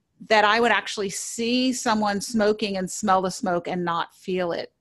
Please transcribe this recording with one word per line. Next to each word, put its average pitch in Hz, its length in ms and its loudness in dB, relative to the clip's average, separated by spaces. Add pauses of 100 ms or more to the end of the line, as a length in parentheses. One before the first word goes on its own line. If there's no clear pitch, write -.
(280)
that 214 160 6
I 208 140 4
would 233 140 4
actually 202 380 -2
see 247 640 -2
someone 214 480 0
smoking 208 560 0
and 185 140 -4
smell 190 320 2
the 185 80 0
smoke 175 380 -4
and 180 160 -2
not 170 320 -4
feel 185 340 -4
it - 300 -6